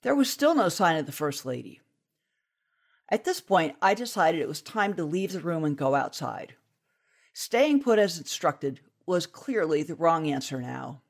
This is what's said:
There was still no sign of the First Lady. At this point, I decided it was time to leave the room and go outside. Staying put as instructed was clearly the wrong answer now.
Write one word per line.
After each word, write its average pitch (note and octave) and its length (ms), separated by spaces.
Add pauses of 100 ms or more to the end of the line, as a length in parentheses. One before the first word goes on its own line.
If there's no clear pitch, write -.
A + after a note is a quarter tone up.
There B3 140
was C4+ 160
still D4+ 240
no G#3 140
sign E3+ 260
of D3+ 100
the C#3 60
First D3 340
Lady. B2+ 360 (1300)
At G#3+ 160
this F4 160
point, E3 400
I F#3+ 120
decided G3+ 460
it B2+ 80
was D3+ 140
time G#3 340
to E3+ 80
leave F3+ 300
the F3+ 80
room D#3+ 240
and D3 120
go C3+ 180
outside. B2+ 600 (800)
Staying C#4 500
put A3+ 160
as F3+ 180
instructed C#3 600 (260)
was F3+ 220
clearly D#3+ 560
the D#3 120
wrong D#3+ 360
answer C3+ 300
now. B2+ 480